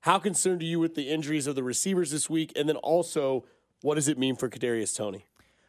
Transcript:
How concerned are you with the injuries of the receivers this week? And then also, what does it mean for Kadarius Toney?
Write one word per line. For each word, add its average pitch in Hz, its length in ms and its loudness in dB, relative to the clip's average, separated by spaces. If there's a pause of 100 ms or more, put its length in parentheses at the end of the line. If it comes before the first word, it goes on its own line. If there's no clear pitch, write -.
How 185 160 6
concerned 180 440 0
are - 20 -4
you 165 160 0
with 165 140 0
the 143 160 -4
injuries 151 360 -2
of 143 80 -2
the 131 80 -2
receivers 160 480 0
this - 200 -2
week? 160 260 -2
And 147 120 0
then 151 80 2
also, 143 680 2 (380)
what 151 140 2
does 147 120 0
it 143 100 0
mean 131 180 0
for 127 120 -4
Kadarius 117 480 -2
Toney? 101 300 -6 (420)